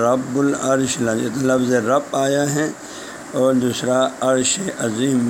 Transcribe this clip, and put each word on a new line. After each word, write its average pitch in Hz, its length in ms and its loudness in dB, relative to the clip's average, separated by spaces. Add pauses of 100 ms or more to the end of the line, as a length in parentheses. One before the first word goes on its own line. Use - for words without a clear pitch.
رب 127 380 0
العرش 135 640 0
لفظ، 117 420 -2
لفظ 127 300 2 (140)
رب 143 280 0
آیا 139 380 2
ہے، 151 160 0 (640)
اور 131 220 2 (100)
دوسرا 127 440 0 (140)
عرش 131 380 2 (200)
عظیم 120 500 0